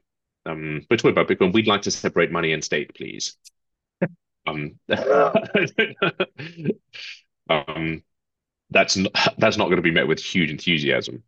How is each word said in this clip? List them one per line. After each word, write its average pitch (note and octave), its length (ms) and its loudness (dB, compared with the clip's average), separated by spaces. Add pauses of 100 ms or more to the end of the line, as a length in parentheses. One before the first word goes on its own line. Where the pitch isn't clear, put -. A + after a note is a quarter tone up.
(460)
um, D#2 440 -8
we're A#2 80 4
talking B2+ 140 4
about F2 160 2
Bitcoin. F#2+ 260 2
We'd A2 140 4
like G2+ 160 2
to G2 80 -2
separate E2+ 400 0
money E2 200 0
and D#2 120 -2
state, - 300 -4
please." - 440 -10 (640)
<laughs> F3+ 60 0 (380)
Um, D2+ 320 -8 (120)
<laughs> - 0 - (2500)
um, D#2+ 540 -2 (680)
that's F#2+ 260 4
n-, F#2+ 100 2 (300)
that's G#2+ 180 4
not G2 140 0
gonna F2+ 120 2
be E2+ 80 2
met E2 160 2
with D#2 140 0
huge D#2+ 320 -2
enthusiasm. C2+ 760 -2